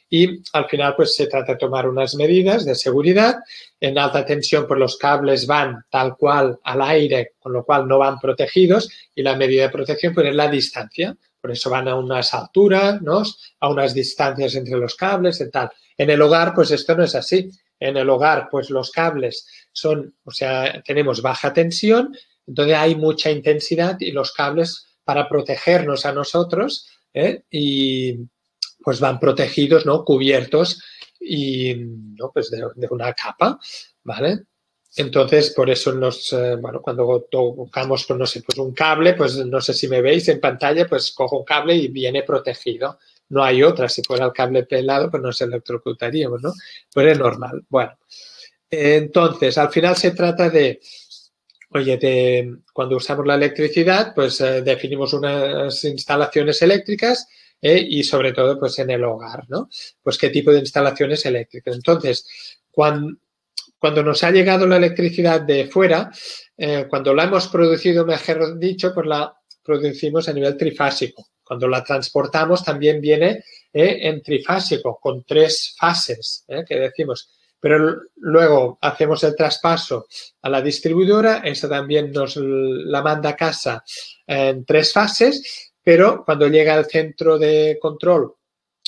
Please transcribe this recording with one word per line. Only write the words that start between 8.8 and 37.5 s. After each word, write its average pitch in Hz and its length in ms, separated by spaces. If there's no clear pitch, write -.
y 139 80
la 135 140
medida 135 260
de 131 60
protección, 147 440
pues, 165 140
es 139 80
la 147 140
distancia. 143 680
Por 123 100
eso 120 180
van 127 180
a 127 80
unas 127 380
alturas, 196 680
¿no? 175 220
A 143 80
unas 139 240
distancias 135 600
entre 127 220
los 120 180
cables 185 440
y 123 100
tal. 127 220
En 147 120
el 147 120
hogar, 165 320
pues, 160 180
esto 160 240
no 170 100
es - 100
así. 185 340
En 135 160
el 135 140
hogar, 143 420
pues, 135 180
los 131 220
cables 147 560
son, 151 420
o 123 60
sea, 131 540
tenemos 139 360
baja 131 320
tensión, 214 600
entonces 147 300
hay 160 200
mucha 156 360
intensidad 156 680
y - 100
los 139 220
cables, 156 520
para 143 240
protegernos 147 800
a 139 80
nosotros, 170 760
¿eh? 156 340
Y, 135 640
pues, 127 160
van 131 200
protegidos, 143 640
¿no? 156 220
Cubiertos 135 800
y, 135 560
¿no? 113 560
Pues, 120 200
de, 117 120
de 120 160
una 120 220
capa, - 460
¿vale? 139 380
Entonces, 147 540
por 131 180
eso 131 240
nos, 131 400
eh, 123 240
bueno, 120 240
cuando 123 500
tocamos, 131 760